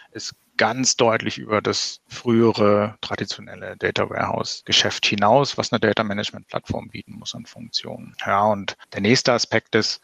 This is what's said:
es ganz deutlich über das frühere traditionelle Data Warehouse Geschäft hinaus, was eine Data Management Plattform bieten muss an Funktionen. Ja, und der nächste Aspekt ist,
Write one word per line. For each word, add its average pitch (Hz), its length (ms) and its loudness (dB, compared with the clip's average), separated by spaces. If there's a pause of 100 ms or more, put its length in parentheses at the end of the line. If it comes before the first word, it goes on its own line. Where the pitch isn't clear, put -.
(120)
es - 200 -12 (240)
ganz 120 400 2
deutlich 113 420 2
über 107 220 -2
das - 460 -4
frühere 107 920 4
traditionelle 98 760 -8
Data 98 320 -2
Warehouse - 560 -4
Geschäft - 400 0
hinaus, 107 540 4
was - 140 0
eine - 80 2
Data 110 240 4
Management 104 420 -6
Plattform - 440 -8
bieten - 240 -14
muss - 200 -12
an - 120 -14
Funktionen. - 680 -12 (100)
Ja, 101 200 2
und 104 320 -2 (160)
der 101 80 -6
nächste 123 320 4
Aspekt - 420 0
ist, - 280 0